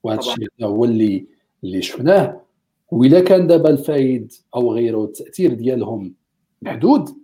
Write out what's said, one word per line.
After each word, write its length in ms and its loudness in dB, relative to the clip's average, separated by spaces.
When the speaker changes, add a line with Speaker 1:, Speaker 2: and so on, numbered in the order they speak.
Speaker 1:
وهذا 160 -4
Speaker 2:
طبعاً. 140 -8
Speaker 1:
الشيء 160 -10
هو 240 0
اللي، 420 0
اللي 180 -8
شفناه. 600 0
وإلا 280 6
كان 280 4
دابا 220 4
الفايد 640 0
أو 180 0
غيره 300 -2
التأثير 500 -4
ديالهم 600 -6
محدود 480 -2